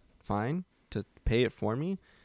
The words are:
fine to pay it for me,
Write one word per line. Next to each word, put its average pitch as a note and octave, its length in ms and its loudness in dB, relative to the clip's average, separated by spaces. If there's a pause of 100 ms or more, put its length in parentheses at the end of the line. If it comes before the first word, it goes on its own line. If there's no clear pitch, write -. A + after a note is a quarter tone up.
(200)
fine A#2+ 460 -2 (260)
to G2+ 140 -4 (200)
pay A#2 180 4
it A2+ 100 2
for G#2+ 220 -2
me, F3+ 220 -4 (280)